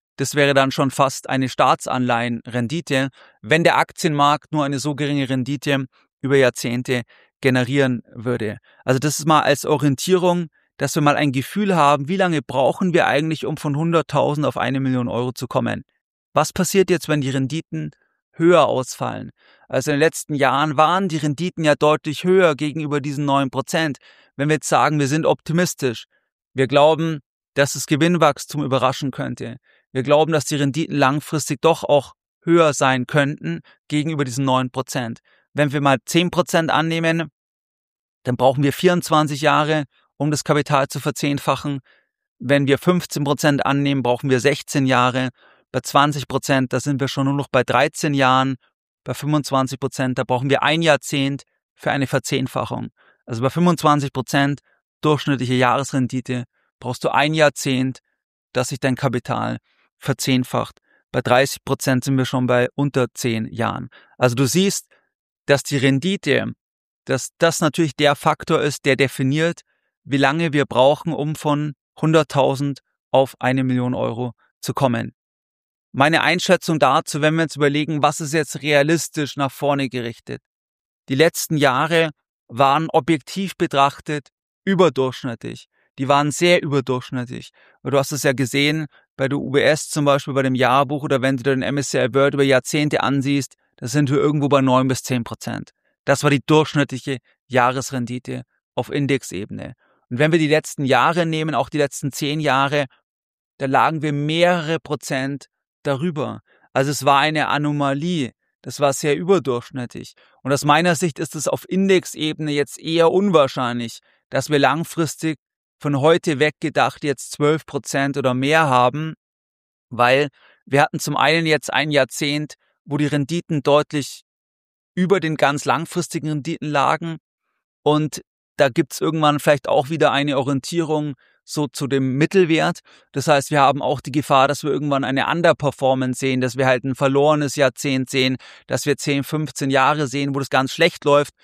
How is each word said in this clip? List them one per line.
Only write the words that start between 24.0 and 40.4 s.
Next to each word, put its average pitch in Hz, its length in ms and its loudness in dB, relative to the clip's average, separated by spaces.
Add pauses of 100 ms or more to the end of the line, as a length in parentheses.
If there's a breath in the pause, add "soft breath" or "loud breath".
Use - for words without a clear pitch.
Wenn 143 140 -2
wir 156 60 2
jetzt - 120 -4
sagen, 147 320 2
wir 139 80 2
sind 156 180 0
optimistisch, 151 800 -2 (480)
wir 127 140 0
glauben, 151 520 4 (340)
dass 139 200 0
das - 140 -8
Gewinnwachstum 151 760 2
überraschen 131 480 -2
könnte. 123 460 -8 (340)
Wir 131 120 -4
glauben, 147 280 2
dass 156 140 0
die 156 100 -4
Renditen 139 400 -2
langfristig 143 640 -2
doch 160 220 2
auch - 300 0 (300)
höher 165 300 4
sein 131 340 0
könnten 151 540 -2 (260 soft breath)
gegenüber 151 360 -2
diesen 131 220 -4
neun 127 240 0
Prozent. 123 500 -8 (340)
Wenn 143 200 0
wir 147 80 -2
mal 139 240 4
zehn 175 240 2
Prozent 170 400 0
annehmen, 165 600 -2 (960)
dann 123 140 -2
brauchen 131 260 4
wir 131 80 2
vierundzwanzig 156 720 0
Jahre, 147 440 2 (300)
um 143 140 -2
das 151 140 -2